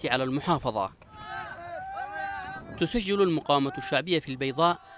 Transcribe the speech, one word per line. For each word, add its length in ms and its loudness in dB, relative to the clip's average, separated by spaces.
على 180 2
المحافظة. 680 2
تسجل 440 0
المقاومة 560 4
الشعبية 420 2
في 100 -4
البيضاء 500 2